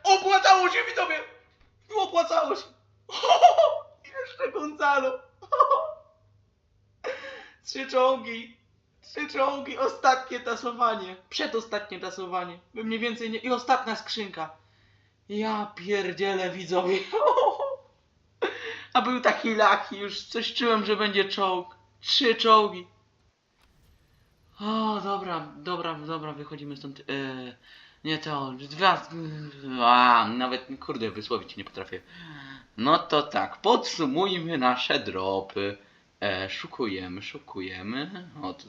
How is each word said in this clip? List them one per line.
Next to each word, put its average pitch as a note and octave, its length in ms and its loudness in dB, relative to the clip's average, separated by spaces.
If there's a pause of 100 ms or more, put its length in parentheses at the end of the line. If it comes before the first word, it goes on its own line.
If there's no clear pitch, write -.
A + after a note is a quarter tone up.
Opłacało F#4+ 680 6
się, A#4 100 -2 (100)
widzowie! F4 260 0 (840)
Opłacało E4+ 580 2
się! - 80 -12 (460)
<laughs> - 40 -14 (1080)
Jeszcze - 300 -6
Gonzalo! C#4+ 680 0 (220)
<laughs> - 520 2 (1700)
Trzy C4+ 220 -8
czołgi! A#3 720 0 (440)
Trzy - 260 -10
czołgi! C#4 500 -2
Ostatnie B3+ 600 2
tasowanie! A3+ 760 -2 (140)
Przedostatnie G#3 720 -6
tasowanie! F3+ 600 -8 (140)
By A3 100 -10
mniej A3 160 -2
więcej A3+ 300 -4
nie, A3 100 -6
i B3+ 120 -2
ostatnia A#3+ 440 0
skrzynka! F3+ 540 -8 (800)
Ja G#3 460 -4
pierdzielę, F#3 760 -2
widzowie! F3+ 480 0 (960)
<laughs> - 1000 -10
A B3 80 4
był B3 200 -2
taki - 340 2
lucky, G3+ 420 2
już G3+ 240 -8
coś - 320 -6
czułem, A3 320 2
że G#3 100 2
będzie G3 300 2
czołg. F#3 500 -2 (260)
Trzy A#3 340 4
czołgi. G#3 520 4 (1700)
O, G#3+ 440 -2
dobra, F#3 520 -4
dobra, E3+ 380 -6
dobra, D3+ 400 -8
wychodzimy C#3+ 440 -12
stąd. C#3 220 -14
E, C#3 40 -20 (1000)
nie D#3 140 -2
to, C#3+ 340 -4
dwa, D3+ 560 0 (760)
a, A#2+ 460 8
nawet, B2 400 -4 (120)
kurde, A2+ 320 -6
wysłowić G#2 460 -6
nie G2 60 -12
potrafię. F#2+ 380 -12 (760)
No C#3+ 220 4
to D3 220 0
tak, - 360 -4
podsumujmy E3+ 1000 0
nasze B2+ 420 0
dropy. G2 800 -4 (460)
E, F#2+ 260 -2
szukujemy, F#2+ 720 -6
szukujemy. B2 1080 -10 (120)
O, - 120 -8
to - 160 -18